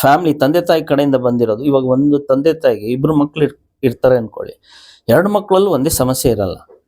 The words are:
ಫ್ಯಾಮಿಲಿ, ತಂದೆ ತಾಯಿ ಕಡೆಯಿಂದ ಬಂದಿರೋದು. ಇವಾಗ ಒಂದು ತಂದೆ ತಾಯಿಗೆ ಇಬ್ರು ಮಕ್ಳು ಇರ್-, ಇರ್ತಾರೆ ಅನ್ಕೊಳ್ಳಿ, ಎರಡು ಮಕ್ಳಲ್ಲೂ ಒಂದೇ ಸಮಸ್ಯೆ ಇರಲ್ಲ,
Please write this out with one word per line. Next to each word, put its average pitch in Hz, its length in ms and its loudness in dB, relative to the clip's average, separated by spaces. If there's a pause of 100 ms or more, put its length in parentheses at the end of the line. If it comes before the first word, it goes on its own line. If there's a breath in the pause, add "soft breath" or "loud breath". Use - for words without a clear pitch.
ಫ್ಯಾಮಿಲಿ, 151 320 2
ತಂದೆ 147 280 0
ತಾಯಿ 170 220 0
ಕಡೆಯಿಂದ 143 320 0
ಬಂದಿರೋದು. 120 480 -2
ಇವಾಗ 135 220 0
ಒಂದು 139 340 2
ತಂದೆ 143 340 0
ತಾಯಿಗೆ 120 320 -2
ಇಬ್ರು 135 300 -2
ಮಕ್ಳು 147 280 -2
ಇರ್-, - 400 -6
ಇರ್ತಾರೆ 127 340 2
ಅನ್ಕೊಳ್ಳಿ, - 360 -10 (560 soft breath)
ಎರಡು 170 200 2
ಮಕ್ಳಲ್ಲೂ 202 420 0
ಒಂದೇ 139 180 0
ಸಮಸ್ಯೆ 127 420 -2
ಇರಲ್ಲ, 98 260 -4 (300)